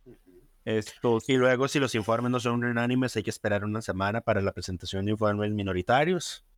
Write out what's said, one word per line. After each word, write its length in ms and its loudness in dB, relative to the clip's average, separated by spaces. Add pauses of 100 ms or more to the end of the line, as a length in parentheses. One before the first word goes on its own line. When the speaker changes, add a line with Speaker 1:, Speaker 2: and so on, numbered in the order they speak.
Speaker 1:
Ujú. 140 -20 (480)
Speaker 2:
Estos 640 0
Speaker 1:
Y 100 4
luego, 300 4
si 100 0
los 160 0
informes 380 0
no 80 0
son 220 0
unánimes, 540 0
hay 60 0
que 80 -4
esperar 340 -2
una 160 -4
semana 400 -2
para 220 0
la 100 0
presentación 540 -6
de 60 0
informes 400 0
minoritarios. 920 0 (140)